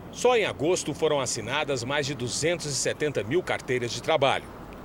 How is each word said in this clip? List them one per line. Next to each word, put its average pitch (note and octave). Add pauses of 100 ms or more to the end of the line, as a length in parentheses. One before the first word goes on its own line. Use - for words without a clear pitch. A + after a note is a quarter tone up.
(120)
Só B3
em G3+
agosto D3+
foram D3+
assinadas B2+
mais C#3+
de C#3+
duzentos C#3+
e C#3+
setenta B2+
mil C#3
carteiras A#2+
de A#2
trabalho. C3+ (400)